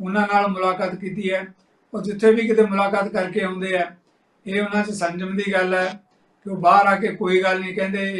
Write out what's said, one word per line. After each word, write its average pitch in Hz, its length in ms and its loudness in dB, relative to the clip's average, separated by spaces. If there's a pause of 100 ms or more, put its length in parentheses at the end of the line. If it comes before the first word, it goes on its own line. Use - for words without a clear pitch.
ਉਹਨਾਂ 202 340 0
ਨਾਲ 202 140 4
ਮੁਲਾਕਾਤ 185 460 -2
ਕੀਤੀ 190 380 -6
ਹੈ। 190 220 -6 (400)
ਉਹ 208 80 -6
ਜਿੱਥੇ 208 300 4
ਵੀ 226 160 2
ਕਿਤੇ 220 180 4
ਮੁਲਾਕਾਤ 196 420 0
ਕਰਕੇ 190 320 -4
ਆਉਂਦੇ 185 360 -4
ਆ, 175 140 -2 (560)
ਇਹ 202 160 -2
ਉਹਨਾਂ 208 220 -2
'ਚ 214 60 -8
ਸੰਜਮ 180 460 -4
ਦੀ 196 160 -2
ਗੱਲ 185 220 0
ਹੈ 190 260 -2 (440)
ਕਿ 202 60 -8
ਉਹ 185 60 -6
ਬਾਹਰ 190 300 6
ਆ 196 100 4
ਕੇ 196 120 -2
ਕੋਈ 185 340 0
ਗੱਲ 185 180 2
ਨਹੀਂ 185 160 -8
ਕਹਿੰਦੇ, 196 420 -4